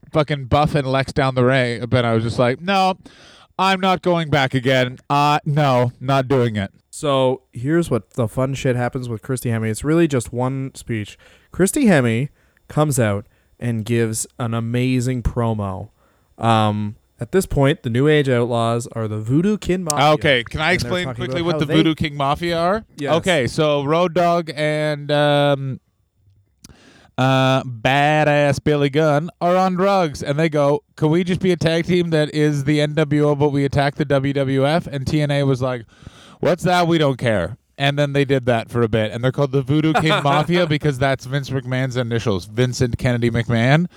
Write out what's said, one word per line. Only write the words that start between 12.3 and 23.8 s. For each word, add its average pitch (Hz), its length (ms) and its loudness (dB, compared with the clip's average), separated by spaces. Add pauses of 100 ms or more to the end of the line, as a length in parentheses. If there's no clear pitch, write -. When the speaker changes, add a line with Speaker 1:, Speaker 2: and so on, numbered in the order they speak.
Speaker 2:
comes 147 320 0
out 104 280 0 (320)
and 113 260 -4
gives 113 400 -2 (140)
an 117 160 -4
amazing 123 680 -2
promo. 104 680 -4 (480)
Um, 107 560 0 (260)
at - 120 -6
this 190 120 2
point, 139 380 0
the 120 60 -4
New 127 180 0
Age 147 220 2
Outlaws 120 640 0
are 113 120 -4
the 107 140 -6
Voodoo 160 380 0
Kin 180 260 -4
Mafia. 151 300 2
Speaker 1:
Okay, 143 320 2
can 151 160 -8
I 160 100 0
Speaker 2:
And 190 80 0
they're - 80 -4
Speaker 1:
explain 180 180 -4
Speaker 2:
talking 170 100 -8 (100)
Speaker 1:
quickly 165 160 -4
Speaker 2:
about 165 60 -4
Speaker 1:
what 175 80 0
Speaker 2:
how 151 40 -4
Speaker 1:
the 151 60 0
Speaker 2:
they 139 100 -2
Speaker 1:
Voodoo 160 180 4
King 147 220 -6
Mafia 147 420 -2
are? 185 280 -2 (100)
Speaker 2:
Yes. 139 200 -2
Speaker 1:
Okay, 165 300 2
so 147 380 0